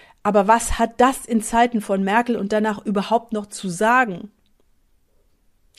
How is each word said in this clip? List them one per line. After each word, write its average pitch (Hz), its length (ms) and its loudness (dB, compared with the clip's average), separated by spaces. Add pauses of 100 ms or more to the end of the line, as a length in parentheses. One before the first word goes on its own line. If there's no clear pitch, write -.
(240)
Aber 202 240 2
was 226 320 2
hat 233 220 0
das 254 240 2
in 226 180 0
Zeiten 233 380 2
von 196 220 -2
Merkel 226 340 0
und 196 140 -4
danach 214 320 -2
überhaupt 220 500 -2
noch 208 120 -6
zu - 240 -10
sagen? 214 640 -2 (1500)